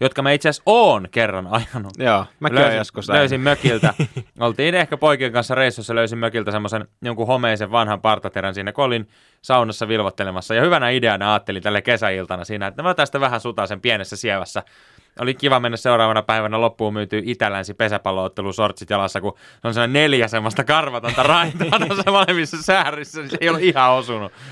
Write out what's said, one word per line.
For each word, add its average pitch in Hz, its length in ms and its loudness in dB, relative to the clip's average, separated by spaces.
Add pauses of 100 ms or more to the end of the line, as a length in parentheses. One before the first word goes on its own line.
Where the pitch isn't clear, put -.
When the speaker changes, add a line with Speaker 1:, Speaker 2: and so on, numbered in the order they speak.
Speaker 1:
jotka 131 220 0
mä 139 100 2
itse 147 160 2
asiassa 147 180 -2
oon 175 440 4
kerran 98 360 0
ajanut. 107 520 -4
Speaker 2:
Joo, 110 280 2 (140)
mäkin 147 140 -2
Speaker 1:
Löysin, 135 160 4
Speaker 2:
oon 110 80 0
joskus 107 320 -6
ajanut. 147 100 4
Speaker 1:
löysin 135 200 2
mökiltä. 131 540 2 (220)
Speaker 2:
<laughs> - 240 -12
Speaker 1:
Oltiin 127 340 0
ehkä 160 220 0
poikien 135 360 2
kanssa 120 220 -2
reissussa, 123 400 0
löysin 117 240 0
mökiltä 113 320 -2
semmosen 104 380 -4 (140)
jonkun 117 240 -4
homeisen 113 440 0
vanhan 107 300 0
partaterän 98 540 -2
siinä, 98 180 -6
kun 139 120 0
olin 117 240 -2 (340)
saunassa 117 460 0
vilvottelemassa. 98 640 -2
Ja 117 80 4
hyvänä 151 280 2
ideana 107 420 0
ajattelin 98 300 -2
tälle 104 200 0
kesäiltana 95 640 -2
siinä, 101 220 -6
että 101 160 -8
mä 180 120 0
tästä 143 260 -2
vähän 123 200 0
sutasen 101 400 -6
pienessä 107 360 -2
sievässä. 98 460 -4 (580)
Oli 127 140 -2
kiva 131 260 2
mennä 117 160 -2
seuraavana 110 460 2
päivänä 110 380 -2
loppuun 113 320 0
myytyy 107 320 -4
itä-länsi 101 500 -4
pesäpalloottelu 98 800 -2
sortsit 98 380 -4
jalassa, 98 300 -2
kun 95 140 -6 (280)
se 117 60 -6
on 113 60 -4
sellainen 120 280 2
neljä 135 260 2
semmoista 110 360 -2
karvatonta 127 580 0
raitaa 165 580 2
<laughs> - 60 -2
tuossa 196 240 0
molemmissa 180 520 0
säärissä, 151 580 0
niin 139 100 -12
se 170 100 -6
ei 165 80 2
ollut 165 140 0
ihan 139 280 6
osunut 117 420 0 (200)